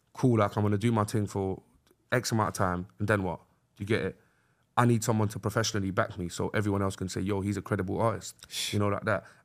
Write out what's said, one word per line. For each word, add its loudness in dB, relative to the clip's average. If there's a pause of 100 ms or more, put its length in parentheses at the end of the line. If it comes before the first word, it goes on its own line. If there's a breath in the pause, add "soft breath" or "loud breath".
(140)
Cool, 2
like 2
I'm 2
gonna 2
do 2
my 4
thing 0
for -4 (480)
X 0
amount 2
of -6
time, -2 (120)
and -2
then 2
what? -4 (360)
Do -12
you -6
get 0
it? -4 (600)
I 4
need 4
someone 2
to -6
professionally 0
back -2
me, -4
so -4
everyone 2
else -2
can -6
say, -4
"Yo, -2
he's -2
a -6
credible -2
artist," 0 (380)
you 0
know, 2
like -2
that. 0 (200 soft breath)